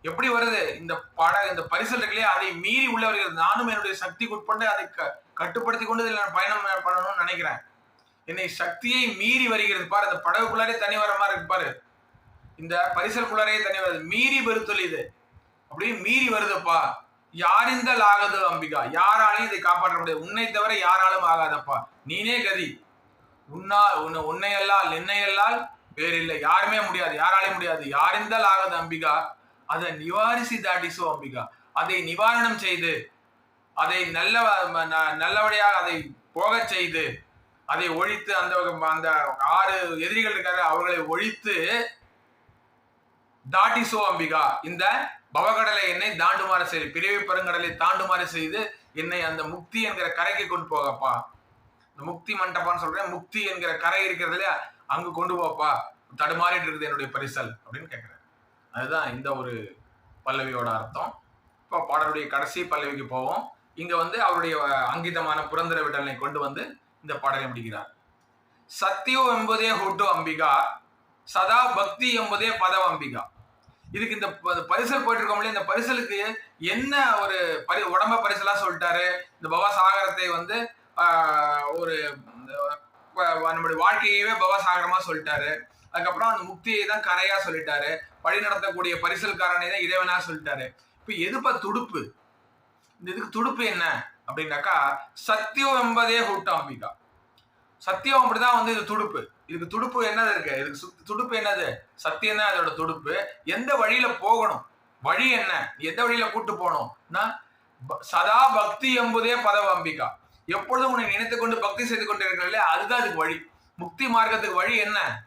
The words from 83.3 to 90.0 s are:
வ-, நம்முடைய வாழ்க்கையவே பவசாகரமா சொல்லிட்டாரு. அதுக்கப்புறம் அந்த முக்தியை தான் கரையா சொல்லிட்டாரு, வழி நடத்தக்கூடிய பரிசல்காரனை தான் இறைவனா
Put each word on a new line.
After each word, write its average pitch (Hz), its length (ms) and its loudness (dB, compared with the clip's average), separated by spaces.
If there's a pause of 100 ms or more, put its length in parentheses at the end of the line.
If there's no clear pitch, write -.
வ-, 160 120 2
நம்முடைய 165 300 0
வாழ்க்கையவே 208 580 4
பவசாகரமா 180 560 2 (100)
சொல்லிட்டாரு. 151 440 -2 (400)
அதுக்கப்புறம் 185 400 0
அந்த 202 160 -2
முக்தியை 208 380 -2
தான் 214 220 -2
கரையா 190 360 2
சொல்லிட்டாரு, 151 460 -4 (340)
வழி 196 200 2
நடத்தக்கூடிய 190 580 -2
பரிசல்காரனை 180 680 0
தான் 190 160 -2
இறைவனா 180 300 0 (100)